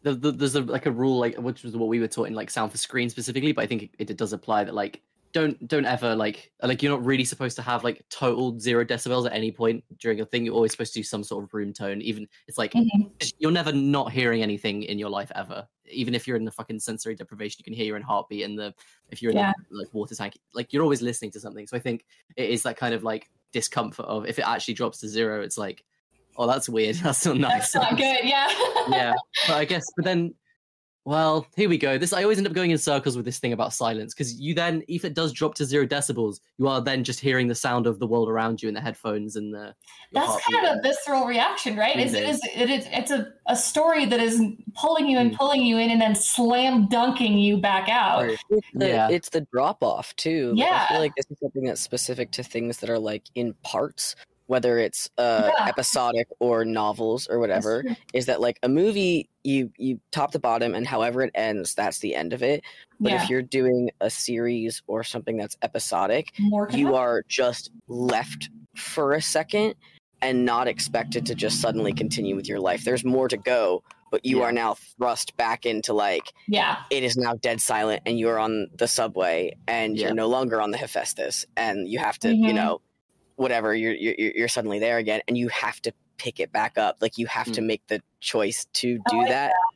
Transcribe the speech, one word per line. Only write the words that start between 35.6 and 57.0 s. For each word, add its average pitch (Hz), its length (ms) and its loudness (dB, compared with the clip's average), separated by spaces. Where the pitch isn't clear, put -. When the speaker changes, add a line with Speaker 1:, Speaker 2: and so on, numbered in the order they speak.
Speaker 1:
zero 139 200 2
decibels, 117 560 -2
you 131 120 2
are 131 120 2
then 131 240 0
just 127 160 -4
hearing 127 280 2
the 120 60 0
sound 120 320 0
of 107 120 0
the 120 80 -2
world 113 220 2
around 113 320 0
you 113 80 -4
in 104 60 -4
the 110 60 -6
headphones 107 560 -6
and 104 160 -8
the, 104 200 -12
your 294 140 0
Speaker 2:
That's - 60 0
kind 466 200 2
of 330 40 4
Speaker 1:
heartbeat. 247 160 0
Speaker 2:
a - 40 4
visceral 269 360 0
reaction, 240 520 0
right? 220 200 2
Is 247 160 0
it 208 100 0
Speaker 1:
Breathing. - 100 -2
Speaker 2:
is - 80 -4
it 240 140 2
is, 269 220 -2
it's - 200 -4
a, 240 220 -2
a 247 80 2
story 302 500 4
that 233 160 2
is 226 200 4
pulling 311 340 2
you 262 80 6
and 240 140 6
Speaker 1:
Mm. 214 60 -6
Speaker 2:
pulling 277 240 4
you 233 160 4
in 226 140 4
and 226 100 6
then 214 140 6
slam 240 720 4
dunking 240 500 4
you 202 200 6
back 190 320 2
out. 220 380 4
Speaker 3:
Right. - 100 -2
It's 208 240 2
the, - 140 2
Speaker 1:
Yeah. 113 220 4
Speaker 3:
it's 170 200 0
the 165 120 0
drop 143 320 2
off - 340 0
too. 156 380 0
Like, 262 120 4
I 370 40 4
Speaker 2:
Yeah. - 160 2
Speaker 3:
feel 165 120 2
like 151 160 0
this 135 140 -2
is 147 100 -12
something 135 240 -4
that's 123 180 -2
specific 123 500 -4
to 123 120 -6
things 117 360 -6
that 107 100 -6
are, 117 100 0
like, 107 240 -4
in 120 180 -2
parts, - 520 -4
whether 123 300 4
it's, - 400 0
uh, 113 400 4
Speaker 2:
Yeah. - 120 2
Speaker 3:
episodic 120 580 0
or 117 260 4
novels 113 640 0